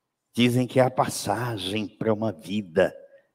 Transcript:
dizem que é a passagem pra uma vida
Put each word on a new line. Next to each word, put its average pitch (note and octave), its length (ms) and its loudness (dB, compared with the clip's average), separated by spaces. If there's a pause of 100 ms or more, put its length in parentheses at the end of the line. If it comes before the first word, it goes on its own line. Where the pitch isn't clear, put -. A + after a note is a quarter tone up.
(300)
dizem B2 380 2
que - 100 0
é B2+ 60 8
a B2+ 60 2
passagem G#2+ 1000 -4
pra G#2+ 260 0
uma G#2+ 160 -2
vida F#2 640 0 (400)